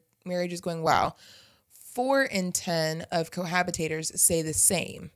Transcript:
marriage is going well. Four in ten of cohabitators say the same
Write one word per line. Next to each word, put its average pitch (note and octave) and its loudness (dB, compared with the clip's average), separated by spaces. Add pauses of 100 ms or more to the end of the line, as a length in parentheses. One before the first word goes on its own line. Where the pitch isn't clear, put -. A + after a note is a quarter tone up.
(240)
marriage F3+ -2
is F3 -6
going E3 -4
well. - 4 (540)
Four C4+ 0
in F#3 -2
ten D#3+ -2
of E3 0
cohabitators E3 -2
say E3 4
the D#3 -4
same - 0